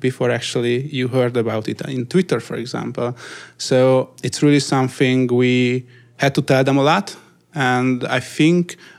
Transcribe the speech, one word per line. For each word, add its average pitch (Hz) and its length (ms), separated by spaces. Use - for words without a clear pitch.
before 127 320
actually 120 560
you 127 180
heard 123 300
about 110 320
it 117 140
in 127 240
Twitter, 175 340
for 120 160
example. 120 600
So 131 540
it's - 180
really 147 160
something 131 720
we 123 580
had 139 180
to 151 80
tell 135 220
them 135 120
a 139 60
lot, 170 340
and 127 480
I 127 160
think 170 580